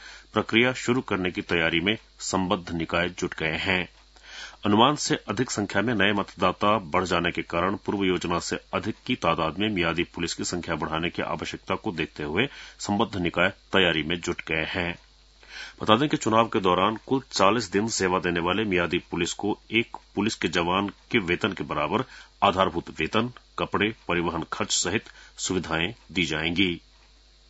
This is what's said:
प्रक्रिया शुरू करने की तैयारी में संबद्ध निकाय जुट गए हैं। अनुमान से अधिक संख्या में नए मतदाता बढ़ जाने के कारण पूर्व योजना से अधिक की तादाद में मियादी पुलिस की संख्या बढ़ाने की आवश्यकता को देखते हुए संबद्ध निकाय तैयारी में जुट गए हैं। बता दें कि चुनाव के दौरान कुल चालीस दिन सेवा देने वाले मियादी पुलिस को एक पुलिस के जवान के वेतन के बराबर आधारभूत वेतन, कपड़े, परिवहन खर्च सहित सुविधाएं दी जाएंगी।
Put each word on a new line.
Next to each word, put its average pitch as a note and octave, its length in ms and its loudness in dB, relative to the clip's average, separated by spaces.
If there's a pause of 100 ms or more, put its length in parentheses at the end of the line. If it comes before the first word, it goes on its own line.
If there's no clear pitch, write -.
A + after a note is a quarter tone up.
(340)
प्रक्रिया A2+ 400 4
शुरू B2 280 0
करने F#2 300 -2
की G2 100 -4
तैयारी E2 380 2
में G2+ 180 2 (220)
संबद्ध F2+ 520 -2
निकाय E2+ 380 0
जुट F2+ 300 -6
गए D#2+ 180 -2
हैं। F#2 300 0 (800)
अनुमान A2+ 300 6
से C#3+ 200 -2 (140)
अधिक A2 220 -2
संख्या G2+ 300 -2
में A#2+ 140 0
नए G2+ 180 4
मतदाता F#2+ 720 2
बढ़ F2+ 200 0
जाने E2+ 260 0
के - 100 -4
कारण F2+ 340 -2 (100)
पूर्व G2 180 -2
योजना F2 360 0
से - 200 -4 (140)
अधिक F2 220 -4 (100)
की B2 100 -2
तादाद E2 440 0
में G#2+ 100 2
मियादी E2+ 340 0 (120)
पुलिस E2+ 180 -4
की G#2+ 100 -6
संख्या E2+ 320 -4
बढ़ाने D#2+ 340 -2
की - 120 -6
आवश्यकता D#2+ 540 -6
को G#2 160 -6
देखते D#2+ 320 -6
हुए E2 240 0 (320)
संबद्ध G#2 360 0
निकाय F2 340 2 (240)
तैयारी E2+ 300 4
में E2+ 180 -4
जुट E2+ 260 -4
गए D#2+ 220 -2
हैं। E2+ 260 -4 (840)
बता A2 140 6
दें C#3 140 4
कि D3 80 2
चुनाव A2+ 300 4
के A2 120 0
दौरान F#2+ 380 4 (100)
कुल C3 140 0 (100)
चालीस G2+ 400 2
दिन G2+ 160 2
सेवा F#2 320 2
देने F2 200 0
वाले F2+ 240 0
मियादी F2 340 0 (140)
पुलिस E2+ 220 -2
को G#2 240 -4 (140)
एक A2+ 260 -2 (180)
पुलिस G#2 200 0
के - 120 0
जवान F2 400 0 (240)
के A#2+ 80 4
वेतन G2+ 340 0
के F2 100 -6
बराबर D2+ 400 -2 (400)
आधारभूत F2+ 460 2 (100)
वेतन, A2 320 0 (280)
कपड़े, G2 340 0 (140)
परिवहन - 360 0 (100)
खर्च - 180 -4
सहित - 380 -2 (280)
सुविधाएं E2 560 -2 (180)
दी E2+ 140 0
जाएंगी। E2 440 0 (800)